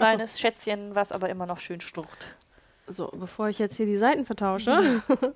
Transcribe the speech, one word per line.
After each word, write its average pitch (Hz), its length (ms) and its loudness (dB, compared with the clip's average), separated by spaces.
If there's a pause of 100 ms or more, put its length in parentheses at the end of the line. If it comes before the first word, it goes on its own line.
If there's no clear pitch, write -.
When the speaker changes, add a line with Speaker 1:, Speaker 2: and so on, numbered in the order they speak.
Speaker 1:
kleines 220 360 2
Schätzchen, 208 540 -2
was 202 180 0
aber 190 160 -2
immer 185 180 -6
noch 175 140 -6
schön 175 200 -10
schnurrt. - 540 -14 (540)
Speaker 2:
So, 180 200 -8 (100)
bevor 196 300 -4
ich 208 100 -2
jetzt 208 180 -2
hier 220 100 0
die 208 100 2
Seiten 247 280 4
vertausche. 214 560 2
Speaker 1:
Mhm. 254 280 4
Speaker 2:
<laughs> 269 280 2